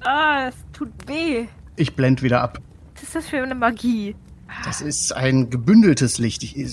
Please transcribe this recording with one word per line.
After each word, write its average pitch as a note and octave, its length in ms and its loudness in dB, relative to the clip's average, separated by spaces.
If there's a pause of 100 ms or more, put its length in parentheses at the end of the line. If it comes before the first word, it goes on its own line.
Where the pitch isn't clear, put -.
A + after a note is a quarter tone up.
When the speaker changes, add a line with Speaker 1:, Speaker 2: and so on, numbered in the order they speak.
Speaker 1:
Ah, C#4 460 0
es B3+ 60 -10 (180)
tut C#4+ 160 -10 (180)
weh. C#4+ 400 -2 (300)
Speaker 2:
Ich D3+ 180 -2
blend C3 280 2
wieder B2 180 2
ab. B2 180 -4 (360)
Speaker 1:
Was - 80 -20
ist - 120 -16
das E4 140 -6
für C#4 140 -2
eine C4 120 -6
Magie? A3+ 600 -2 (500)
Speaker 2:
Das - 160 -8
ist C#3+ 340 -4
ein C3 360 2
gebündeltes C3+ 680 6
Licht. A#2 260 -2
Ich, - 100 -12 (180)